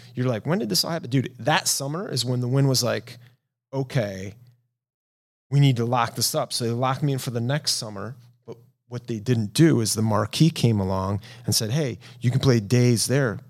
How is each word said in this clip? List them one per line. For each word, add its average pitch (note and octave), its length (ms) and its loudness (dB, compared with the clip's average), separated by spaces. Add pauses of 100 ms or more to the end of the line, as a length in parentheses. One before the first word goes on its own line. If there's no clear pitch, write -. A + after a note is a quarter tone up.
(140)
you're B2 120 -2
like, A#2 200 -2
"When E3 120 0
did A3 120 -4
this F3+ 140 0
all - 60 -6
happen?" D#3+ 200 -8
Dude, B2+ 280 0
that D3+ 300 0
summer D3+ 400 -6
is A#2+ 160 -4
when B2 160 -2
the B2 80 -2
Wynn C#3 180 4
was B2+ 160 2
like, A2 360 -4 (560)
"Okay, G#2 580 -4 (1160)
we C#3 100 4
need C#3 160 6
to A#2 80 -2
lock A#2+ 300 0
this - 200 -4
up." D3 180 -4
So - 120 -4
they A2+ 60 0
locked C3 320 -2
me D3 100 2
in C3 60 -2
for B2+ 120 -6
the A#2 120 -4
next C#3 300 -2
summer. G#2+ 440 -8 (300)
But A#2 100 -16 (320)
what A#2+ 180 -10
they A#2 120 -4
didn't G#2+ 340 0
do D3 300 6
is G#2+ 100 -2
the - 100 -2
Marquee A2 460 2
came A#2 320 2
along F#2+ 400 -2 (240)
and G2+ 100 0
said, A2 180 -2
"Hey, C#3 260 -2 (220)
you A#2+ 100 0
can - 100 0
play B2+ 200 6
days A#2+ 460 2
there, B2+ 320 0 (120)